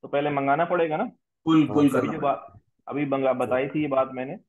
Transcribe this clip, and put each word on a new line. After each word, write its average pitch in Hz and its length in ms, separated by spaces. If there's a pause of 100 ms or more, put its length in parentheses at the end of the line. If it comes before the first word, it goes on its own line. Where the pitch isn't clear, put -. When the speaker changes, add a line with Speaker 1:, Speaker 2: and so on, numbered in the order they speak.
Speaker 1:
तो - 40
पहले 143 220
मंगाना 143 340
पड़ेगा 170 320
ना। 208 80 (420)
Speaker 2:
पुल, 156 200
पुल 143 120
Speaker 1:
अभी 143 120
Speaker 2:
करना 127 120
Speaker 1:
जो 143 60
Speaker 2:
पड़ेगा। 151 140
Speaker 1:
बात, - 380 (260)
अभी 139 200
बंगा-, 135 300
बताई 127 320
थी 151 140
ये 151 60
बात 131 240
मैंने। 131 240 (120)